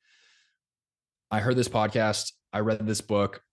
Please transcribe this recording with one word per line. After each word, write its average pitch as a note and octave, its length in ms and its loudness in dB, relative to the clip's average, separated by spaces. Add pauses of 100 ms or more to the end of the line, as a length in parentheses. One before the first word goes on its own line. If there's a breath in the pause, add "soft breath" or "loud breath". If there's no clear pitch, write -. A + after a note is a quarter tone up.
(1300 soft breath)
I G#2+ 80 0
heard B2 160 2
this B2 140 2
podcast. G#2+ 640 0 (220)
I G2 60 -2
read G#2+ 260 0
this G#2+ 160 -2
book. G2+ 400 0 (120)